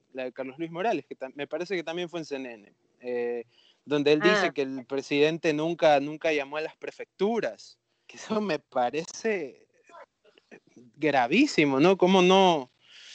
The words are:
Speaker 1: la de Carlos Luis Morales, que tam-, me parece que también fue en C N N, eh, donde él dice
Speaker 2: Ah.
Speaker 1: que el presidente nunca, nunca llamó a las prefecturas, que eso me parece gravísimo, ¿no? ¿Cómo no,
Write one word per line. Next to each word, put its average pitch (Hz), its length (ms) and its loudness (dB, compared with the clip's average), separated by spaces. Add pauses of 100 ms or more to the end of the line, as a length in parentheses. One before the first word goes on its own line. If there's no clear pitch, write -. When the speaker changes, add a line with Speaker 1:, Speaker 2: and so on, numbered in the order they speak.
(140)
Speaker 1:
la 131 100 -8
de 127 80 -10
Carlos 131 260 -12
Luis 165 120 -8
Morales, 180 340 -4
que - 100 -16
tam-, 131 200 -14
me 147 120 -10
parece 175 300 -6
que 165 80 -6
también 170 240 -8
fue 175 120 -10
en 156 40 -10
C 139 120 -10
N 131 180 -10
N, 98 180 -20 (280)
eh, 120 440 -6 (400)
donde 143 280 2
él 151 100 4
dice 202 240 4
Speaker 2:
Ah. 165 80 -2
Speaker 1:
que 147 80 -2
el 135 240 -8
presidente 151 640 0
nunca, 156 480 2
nunca 151 320 -4
llamó 143 240 -4
a 156 60 -6
las 156 120 -10
prefecturas, 143 1000 -6 (300)
que - 100 -20
eso 220 240 -4
me 185 180 -2
parece 139 1080 -6 (1300)
gravísimo, 143 840 2
¿no? 180 180 6
¿Cómo 185 240 6
no, 180 480 4 (440)